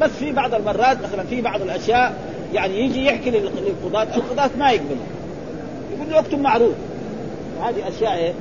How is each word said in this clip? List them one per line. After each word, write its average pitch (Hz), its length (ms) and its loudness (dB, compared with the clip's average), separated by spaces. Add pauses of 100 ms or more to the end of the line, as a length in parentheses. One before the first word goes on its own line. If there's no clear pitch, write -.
بس 294 100 4
في 285 220 -4
بعض 254 220 2
المرات 214 480 4
مثلًا 196 280 -4
في 247 100 -2
بعض 208 220 -2
الأشياء 220 520 2 (400)
يعني 196 260 0
يجي 262 260 2
يحكي 247 240 2
لل-، 202 200 2 (160)
للقضاة، 202 500 -2
القضاة 254 420 2
ما 277 120 6
يقبلوا، 143 260 2 (1000)
يقول 302 140 -6
له: 311 80 6
"اكتب 285 220 2
معروف". 233 320 6 (920)
هذه 208 260 -2
أشياء 208 280 0
إيه؟ 170 240 0